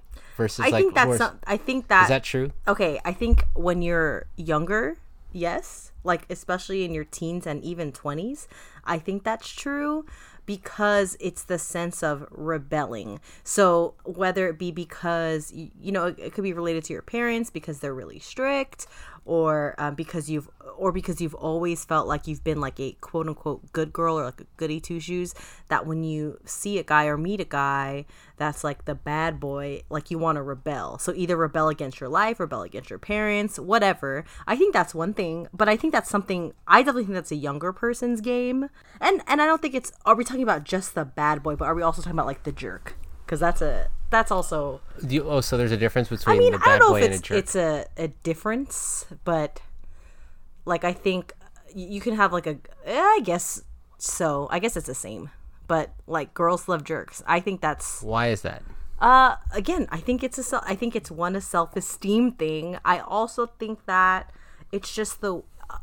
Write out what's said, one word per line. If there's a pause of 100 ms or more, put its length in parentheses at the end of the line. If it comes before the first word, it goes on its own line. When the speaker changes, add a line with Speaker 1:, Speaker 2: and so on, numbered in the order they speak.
(360)
Speaker 1:
versus,
Speaker 2:
I
Speaker 1:
like,
Speaker 2:
think
that's
Speaker 1:
horse-
Speaker 2:
not,
I
think
that
Speaker 1:
Is
that
true? (160)
Speaker 2:
Okay,
I
think (100)
when
you're (100)
younger, (340)
yes, (140)
like,
especially
in
your
teens
and
even
twenties, (380)
I
think
that's
true (400)
because
it's
the
sense
of
rebelling. (220)
So (100)
whether
it
be
because,
y-, (100)
you
know,
it,
it
could
be
related
to
your
parents
because
they're
really
strict, (380)
or,
um,
because
you've, (280)
or
because
you've
always
felt
like
you've
been,
like,
a
quote
unquote
good
girl
or,
like,
a (100)
goody
two
shoes, (320)
that
when
you
see
a
guy
or
meet
a
guy (300)
that's,
like,
the
bad
boy,
like,
you
wanna
rebel.
So
either
rebel
against
your
life,
rebel
against
your
parents,
whatever. (220)
I
think
that's
one
thing,
but
I
think
that's
something, (140)
I
definitely
think
that's
a
younger
person's
game. (300)
And,
and
I
don't
think
it's, (140)
are
we
talking
about
just
the
bad
boy,
but
are
we
also
talking
about,
like,
the
jerk? (300)
'Cause
that's
a, (220)
that's
also (240)
Speaker 1:
Do
you,
oh,
so
there's
a
difference
between
Speaker 2:
I
mean,
Speaker 1:
the
Speaker 2:
I
Speaker 1:
bad
Speaker 2:
don't
know
Speaker 1:
boy
Speaker 2:
if
Speaker 1:
and
a
Speaker 2:
it's,
Speaker 1:
jerk.
Speaker 2:
it's
a, (120)
a
difference, (200)
but, (1040)
like,
I
think (420)
y-,
you
can
have,
like,
a, (260)
eh,
I
guess (360)
so.
I
guess
it's
the
same. (360)
But, (140)
like,
girls
love
jerks.
I
think
that's
Speaker 1:
Why
is
that? (380)
Speaker 2:
Uh, (160)
again,
I
think
it's
a
sel-,
I
think
it's
one,
a
self-esteem
thing.
I
also (120)
think
that (400)
it's
just
the, (260)
uh,